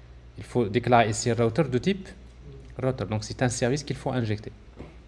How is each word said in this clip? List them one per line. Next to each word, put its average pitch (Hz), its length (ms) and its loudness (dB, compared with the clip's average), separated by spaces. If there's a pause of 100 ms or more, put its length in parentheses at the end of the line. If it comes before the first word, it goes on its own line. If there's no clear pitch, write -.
(380)
Il - 60 -12
faut 123 220 0
déclarer 117 440 6
ici 113 220 0
router 117 320 2
de 123 140 0
type 190 300 -2 (720)
router. 131 240 -2
Donc 107 180 -2
c'est - 180 -6
un 127 60 4
service 131 340 0
qu'il 131 140 -6
faut - 160 -4
injecter. 110 400 -2 (560)